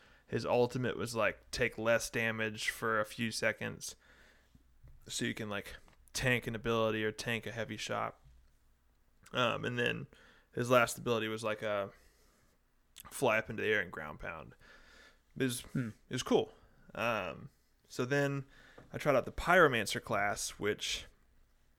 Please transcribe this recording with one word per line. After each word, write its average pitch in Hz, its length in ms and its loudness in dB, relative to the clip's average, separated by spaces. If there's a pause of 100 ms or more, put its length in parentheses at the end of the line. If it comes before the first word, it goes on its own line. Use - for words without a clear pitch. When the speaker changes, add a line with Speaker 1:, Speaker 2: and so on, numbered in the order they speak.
(280)
Speaker 1:
His 117 180 -2
ultimate 120 520 2
was, 113 180 -4
like, 107 220 2 (140)
take 123 260 -2
less 113 320 2
damage 110 600 -2
for 110 320 0
a 107 40 0
few 117 260 -4
seconds. - 640 -4 (1120)
So - 160 -2
you 117 80 -2
can, 107 160 -6
like, 101 260 -8 (380)
tank 123 340 2
an 117 80 -4
ability 110 480 2
or 107 80 0
tank 113 340 -4
a 104 60 -6
heavy 110 260 -6
shot. 110 380 -4 (1160)
Um, 107 320 0
and 120 120 -2
then 120 300 0 (460)
his 120 160 -2
last 123 280 6
ability 110 300 0
was, 110 160 -4
like, 107 180 -2
a 104 280 -2 (1200)
fly 110 260 4
up 110 120 -2
into 107 120 -6
the 98 80 0
air 107 120 4
and 90 100 -4
ground 78 300 -10
pound. 82 320 -10 (840)
It 139 60 2
was, 127 180 0 (120)
Speaker 2:
Hmm. 123 160 -2 (200)
Speaker 1:
it - 40 -6
was 127 100 -2
cool. 196 300 4 (420)
Um, 104 540 -2 (400)
so - 160 -2
then 139 400 0 (480)
I - 40 -8
tried 139 180 2
out 117 100 4
the 110 60 -8
Pyromancer 139 720 4
class, 104 500 -2
which - 540 -2 (720)